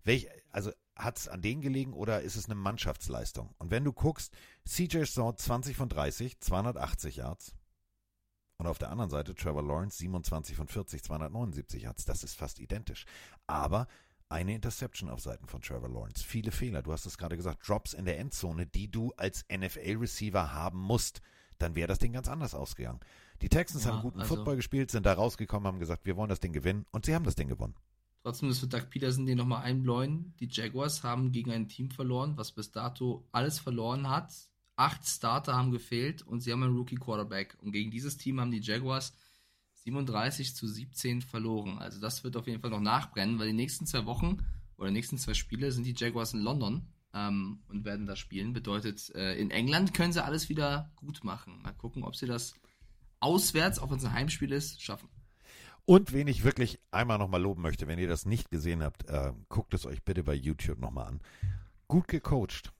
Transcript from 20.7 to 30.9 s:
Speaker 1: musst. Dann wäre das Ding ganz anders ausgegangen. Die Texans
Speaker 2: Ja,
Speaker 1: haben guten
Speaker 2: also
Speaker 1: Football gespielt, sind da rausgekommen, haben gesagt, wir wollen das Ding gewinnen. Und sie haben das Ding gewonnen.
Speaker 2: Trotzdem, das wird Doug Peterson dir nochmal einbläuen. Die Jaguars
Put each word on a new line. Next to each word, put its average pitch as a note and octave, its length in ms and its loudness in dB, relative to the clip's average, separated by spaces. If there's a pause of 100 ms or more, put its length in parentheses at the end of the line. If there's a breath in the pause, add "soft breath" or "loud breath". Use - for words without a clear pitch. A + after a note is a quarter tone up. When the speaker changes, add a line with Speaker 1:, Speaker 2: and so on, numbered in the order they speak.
Speaker 1:
musst. G#2 400 2 (380 loud breath)
Dann E2 180 0
wäre E2+ 100 2
das F#2 140 2
Ding A#2 120 8
ganz B2 160 -4
anders C3 260 -4
ausgegangen. A#1+ 460 -6 (420 loud breath)
Die - 60 0
Texans D3+ 360 6
Speaker 2:
Ja, A#2 80 4
Speaker 1:
haben G#2+ 100 0
guten A2+ 180 -4
Speaker 2:
also G#2+ 140 2
Speaker 1:
Football A2 220 0
gespielt, C3+ 340 2
sind G#2 160 4
da G2 60 10
rausgekommen, G2+ 560 2
haben F#2 100 -2
gesagt, E2+ 260 -2
wir F#2 120 0
wollen G#2+ 120 0
das F#2+ 120 0
Ding F2 120 0
gewinnen. F2+ 380 0
Und - 160 -2
sie D#3 80 4
haben E3+ 100 2
das D3+ 120 2
Ding C#2+ 120 0
gewonnen. - 280 -4 (480)
Speaker 2:
Trotzdem, B2+ 240 -2
das B2+ 120 0
wird B2+ 140 -2
Doug A#2 160 -4
Peterson C3 340 0
dir B2+ 120 4
nochmal B2 260 2
einbläuen. C3 760 0
Die B2 100 -4
Jaguars B2+ 540 -2